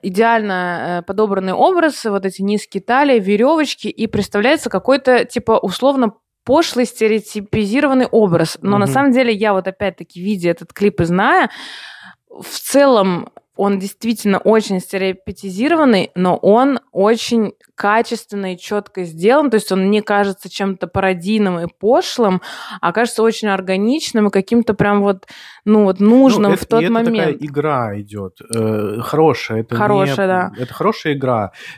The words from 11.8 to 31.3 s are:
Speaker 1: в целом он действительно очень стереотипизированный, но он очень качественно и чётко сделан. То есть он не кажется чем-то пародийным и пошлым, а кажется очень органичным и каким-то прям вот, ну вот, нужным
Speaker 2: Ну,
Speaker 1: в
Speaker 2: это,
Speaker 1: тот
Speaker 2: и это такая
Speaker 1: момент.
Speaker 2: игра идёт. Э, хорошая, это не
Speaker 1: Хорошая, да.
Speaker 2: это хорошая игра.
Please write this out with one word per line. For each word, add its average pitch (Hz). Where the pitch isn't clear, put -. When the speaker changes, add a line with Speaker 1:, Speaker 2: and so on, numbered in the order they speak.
Speaker 1:
в -
целом 220
он 202
действительно 202
очень 202
стереотипизированный, 196
но 180
он 240
очень 220
качественно 208
и 175
чётко 202
сделан. 220
То 220
есть 202
он 190
не 208
кажется 202
чем-то 196
пародийным 190
и 170
пошлым, 220
а 175
кажется 226
очень 220
органичным 202
и 196
каким-то 220
прям 208
вот, 202
ну 214
вот, 185
нужным 214
Speaker 2:
Ну, 190
Speaker 1:
в -
Speaker 2:
это, -
Speaker 1:
тот 226
Speaker 2:
и 170
это 226
такая 220
Speaker 1:
момент. 143
Speaker 2:
игра 139
идёт. 101
Э, 107
хорошая, 131
это 117
не -
Speaker 1:
Хорошая, 196
да. 185
Speaker 2:
это -
хорошая 165
игра. 127